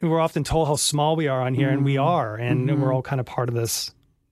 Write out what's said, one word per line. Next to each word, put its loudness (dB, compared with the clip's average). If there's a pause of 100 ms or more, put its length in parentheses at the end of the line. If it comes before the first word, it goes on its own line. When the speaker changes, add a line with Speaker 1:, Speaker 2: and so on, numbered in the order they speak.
Speaker 1:
we're 2
often 0
told 0
how 2
small 0
we 0
are 0
on 0
here, 2
and 2
we 2
Speaker 2:
Mm. 2
Speaker 1:
are, 0
and 0
Speaker 2:
Mm-hmm. 0
Speaker 1:
we're 2
all 0
kind -4
of -4
part -4
of -2
this, -4 (400)